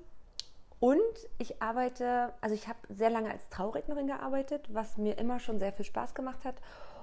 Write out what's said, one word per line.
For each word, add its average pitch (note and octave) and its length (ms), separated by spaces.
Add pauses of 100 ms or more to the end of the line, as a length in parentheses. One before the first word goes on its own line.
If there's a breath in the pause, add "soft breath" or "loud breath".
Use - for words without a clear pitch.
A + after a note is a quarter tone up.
(800)
Und C4+ 220 (380)
ich - 240
arbeite, B3 680 (100)
also G#3+ 120
ich G#3 140
habe A#3 100 (120)
sehr G#3 180
lange A3 220
als - 180
Traurednerin C#4+ 580
gearbeitet, C4+ 640
was G#3+ 280
mir G#3 200
immer A#3+ 220
schon A3 180
sehr G3 140
viel G3+ 140
Spaß - 280
gemacht C4 300
hat. B3+ 120 (460 soft breath)